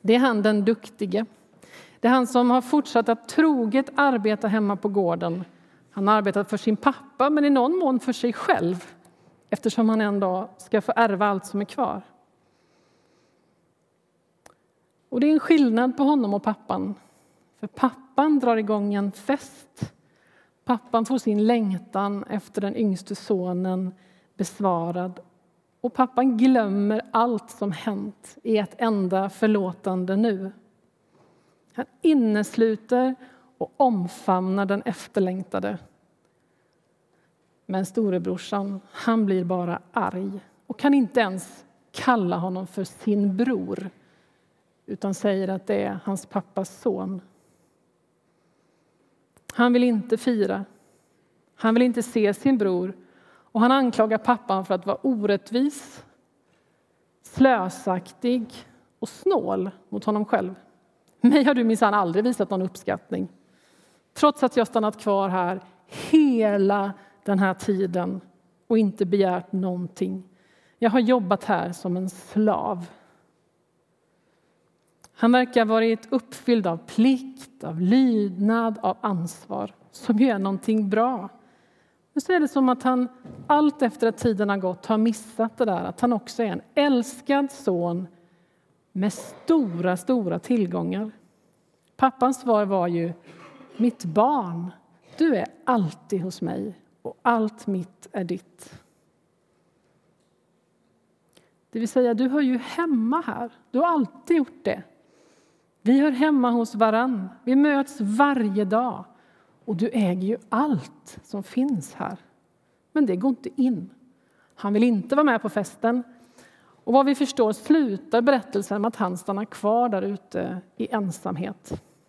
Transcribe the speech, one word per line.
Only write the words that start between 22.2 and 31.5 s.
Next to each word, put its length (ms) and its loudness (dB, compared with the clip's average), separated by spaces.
efter 360 -8
den 160 -6
yngste 380 -2
sonen 800 -4
besvarad. 840 -4
Och 140 -6
pappan 420 0
glömmer 720 2
allt 400 0
som 220 -6
hänt 680 -10
i 160 2
ett 200 -4
enda 520 0
förlåtande 880 -2
nu. 360 -2